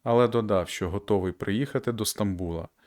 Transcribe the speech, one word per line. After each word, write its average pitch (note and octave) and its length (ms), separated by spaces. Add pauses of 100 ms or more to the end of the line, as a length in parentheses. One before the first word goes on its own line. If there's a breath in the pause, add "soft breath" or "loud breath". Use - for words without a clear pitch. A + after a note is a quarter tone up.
але A#2+ 200
додав, G#2 400
що F2+ 220
готовий F#2+ 420
приїхати B2 600
до G#2+ 120
Стамбула, F2+ 640 (180 soft breath)